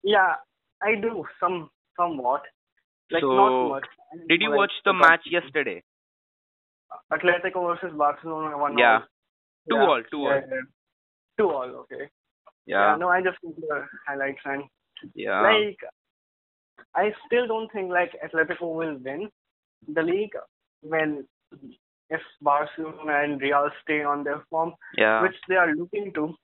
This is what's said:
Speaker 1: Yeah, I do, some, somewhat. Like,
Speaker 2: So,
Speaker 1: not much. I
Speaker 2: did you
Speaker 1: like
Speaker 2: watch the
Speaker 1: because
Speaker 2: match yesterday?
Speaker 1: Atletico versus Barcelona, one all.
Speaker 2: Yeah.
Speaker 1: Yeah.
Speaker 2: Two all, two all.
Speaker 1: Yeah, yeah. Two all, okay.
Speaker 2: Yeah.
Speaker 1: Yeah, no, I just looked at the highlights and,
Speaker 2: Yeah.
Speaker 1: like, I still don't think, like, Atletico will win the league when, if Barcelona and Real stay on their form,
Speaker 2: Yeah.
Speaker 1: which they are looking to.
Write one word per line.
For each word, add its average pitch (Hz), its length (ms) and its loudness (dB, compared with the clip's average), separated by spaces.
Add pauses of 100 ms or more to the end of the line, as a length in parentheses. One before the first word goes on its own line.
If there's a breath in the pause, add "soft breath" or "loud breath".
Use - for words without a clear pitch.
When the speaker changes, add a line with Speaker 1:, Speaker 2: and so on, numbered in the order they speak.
Speaker 1:
Yeah, 185 320 4 (460)
I 214 140 0
do, 208 300 -6 (160)
some, 175 280 -4 (280)
somewhat. 139 460 -2 (680)
Like, 165 120 0
Speaker 2:
So, 143 140 2
Speaker 1:
not 127 340 4
much. 135 160 -6 (280)
I 165 40 -16 (100)
Speaker 2:
did 170 140 2
you 220 80 -2
Speaker 1:
like 147 80 2
Speaker 2:
watch 202 140 2 (120)
the 202 100 4
Speaker 1:
because 170 160 8
Speaker 2:
match 165 160 6
yesterday? 135 560 -4 (1300)
Speaker 1:
Atletico 180 600 0
versus 170 240 -8
Barcelona, 151 600 -2
one 143 160 0
all. 120 60 0
Speaker 2:
Yeah. 117 200 6 (680)
Speaker 1:
Yeah. - 100 0
Speaker 2:
Two - 60 2
all, 139 200 4 (100)
two 156 140 -6
all. 131 100 2
Speaker 1:
Yeah, 139 60 0 (100)
yeah. 131 100 -6 (760)
Two 202 120 2
all, 131 200 -4 (140)
okay. 139 260 -14 (560)
Speaker 2:
Yeah. 107 260 4
Speaker 1:
Yeah, - 60 6
no, 175 120 0
I 180 120 4
just 180 220 -2
looked 165 160 -14
at 160 100 -10
the 139 160 -4 (220)
highlights 139 380 -6
and, 139 180 -4 (500)
Speaker 2:
Yeah. 101 280 -2
Speaker 1:
like, 214 360 4 (1160)
I 208 180 2 (120)
still 240 220 2
don't 220 240 -4
think, 190 200 -6
like, 175 200 2 (120)
Atletico 160 520 -2
will 160 220 -4
win 143 320 -8 (580)
the 311 140 -2
league 254 340 -2 (460)
when, 156 460 -2 (840)
if 156 120 -6 (200)
Barcelona 147 840 0
and 147 180 -2
Real 143 280 2 (140)
stay 151 200 -2
on 143 200 -2
their 143 260 -4
form, 165 240 -2 (240 loud breath)
Speaker 2:
Yeah. 110 240 4
Speaker 1:
which 185 140 0 (120)
they 185 80 0
are 170 200 4
looking 190 380 -6
to. 156 300 -4